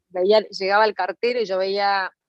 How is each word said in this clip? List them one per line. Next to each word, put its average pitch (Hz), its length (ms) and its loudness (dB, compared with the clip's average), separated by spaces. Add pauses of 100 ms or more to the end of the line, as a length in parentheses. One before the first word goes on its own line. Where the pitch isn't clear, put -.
veía, 190 320 4
llegaba 196 440 0
el 208 80 0
cartero 226 480 -4
y 214 40 -2
yo 185 120 -4
veía, 196 540 -2 (180)